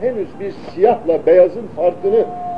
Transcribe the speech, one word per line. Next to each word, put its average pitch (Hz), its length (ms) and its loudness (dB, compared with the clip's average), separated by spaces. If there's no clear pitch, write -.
henüz 220 260 -4
bir 196 120 -8
siyahla 165 760 0
beyazın 185 500 4
farkını 196 500 0